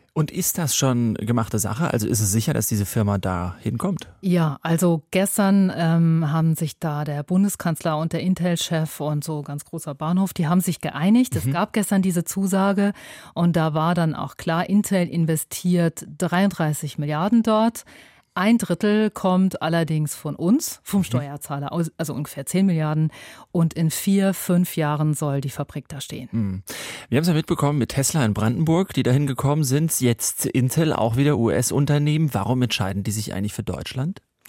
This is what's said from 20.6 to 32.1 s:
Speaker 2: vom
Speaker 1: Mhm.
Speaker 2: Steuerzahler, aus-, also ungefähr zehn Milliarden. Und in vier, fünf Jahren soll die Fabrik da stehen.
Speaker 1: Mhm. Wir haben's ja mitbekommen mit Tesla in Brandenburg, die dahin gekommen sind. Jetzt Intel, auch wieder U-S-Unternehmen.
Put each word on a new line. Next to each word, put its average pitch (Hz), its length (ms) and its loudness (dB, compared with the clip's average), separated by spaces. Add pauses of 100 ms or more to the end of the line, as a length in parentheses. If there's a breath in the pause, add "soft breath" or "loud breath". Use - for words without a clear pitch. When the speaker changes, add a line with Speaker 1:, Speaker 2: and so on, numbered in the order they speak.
Speaker 2:
vom - 200 -2
Speaker 1:
Mhm. - 20 -2
Speaker 2:
Steuerzahler, 143 680 -6
aus-, 165 260 -2
also 151 180 -6
ungefähr 147 320 -8
zehn 190 180 2
Milliarden. 156 460 2 (400 loud breath)
Und 165 240 2
in 160 160 0
vier, 196 420 2
fünf 180 420 0
Jahren 151 380 0
soll 143 260 -2
die 139 120 -4
Fabrik - 360 -10
da 139 140 -12
stehen. 131 300 -12
Speaker 1:
Mhm. 98 320 -2 (460 loud breath)
Wir 117 80 2
haben's 165 100 2
ja 170 80 4
mitbekommen 151 420 0
mit 117 120 0
Tesla 139 360 0
in 110 80 4
Brandenburg, 160 600 2
die 127 80 2
dahin 135 240 4
gekommen 139 360 0
sind. 147 380 0
Jetzt - 460 0
Intel, 131 460 2
auch 113 220 0
wieder 139 220 2
U-S-Unternehmen. 147 960 2